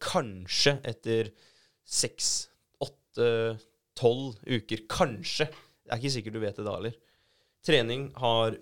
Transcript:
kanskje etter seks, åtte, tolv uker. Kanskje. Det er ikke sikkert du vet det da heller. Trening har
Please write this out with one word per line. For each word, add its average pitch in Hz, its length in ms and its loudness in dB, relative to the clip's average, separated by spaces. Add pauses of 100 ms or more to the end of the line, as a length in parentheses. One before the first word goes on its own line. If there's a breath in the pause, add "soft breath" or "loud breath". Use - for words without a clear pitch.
kanskje 127 800 0 (100)
etter 113 400 -2 (560 soft breath)
seks, - 640 -2 (340)
åtte, - 460 -2 (720)
tolv 127 400 2 (100)
uker. 110 400 -2
Kanskje. - 560 0 (400 loud breath)
Det - 80 -6
er 120 80 -4
ikke 135 140 -2
sikkert 107 180 -6
du 110 80 -6
vet 101 160 -4
det 104 80 -8
da 101 140 -2
heller. 113 160 -8 (720)
Trening 131 420 2 (100)
har 113 440 2